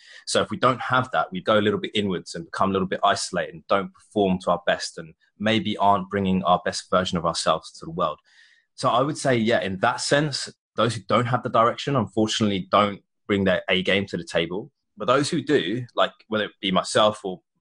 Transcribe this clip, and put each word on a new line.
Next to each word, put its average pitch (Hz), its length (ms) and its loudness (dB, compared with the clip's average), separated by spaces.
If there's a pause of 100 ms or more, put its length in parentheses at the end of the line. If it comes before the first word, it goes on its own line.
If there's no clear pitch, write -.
(260)
So 104 160 0
if - 80 -4
we 107 60 -6
don't 127 240 0
have 123 320 -2
that, 80 180 -2
we 92 100 -6
go 107 160 2
a 107 60 4
little 101 160 2
bit - 160 -8
inwards 95 400 -2
and 85 100 -8
become 98 260 -2
a - 20 0
little 95 160 0
bit - 160 -4
isolated 90 500 -2
and 80 140 -20
don't 95 260 -2
perform 92 460 0
to - 100 -2
our 87 160 0
best - 320 -2
and 80 160 -16 (240)
maybe 104 380 0
aren't 98 340 0
bringing 95 320 0
our 90 220 2
best - 260 -6
version 90 260 0
of 82 80 -2
ourselves 80 540 -2
to - 60 -18
the 82 80 -14
world. 82 260 -4 (560)
So - 140 -4
I 117 140 2
would 147 140 -2
say, 131 200 2
yeah, 113 240 2
in 95 200 -4
that 123 200 0
sense, 147 520 0 (220)
those 110 220 0
who 101 60 -10
don't 139 240 2
have 120 180 -2
the 123 40 -4
direction, 117 460 2
unfortunately, 107 800 0
don't 101 300 2 (260)
bring 98 160 2
their 92 260 2
A 95 140 2
game 98 220 2
to - 100 -8
the 85 80 -8
table. 87 480 -4 (240)
But 107 100 -6
those 135 240 2
who 151 120 -2
do, 120 420 0 (100)
like 92 180 2 (140)
whether 107 200 -2
it - 140 -14
be 98 120 -2
myself 107 520 2
or 92 160 -6 (200)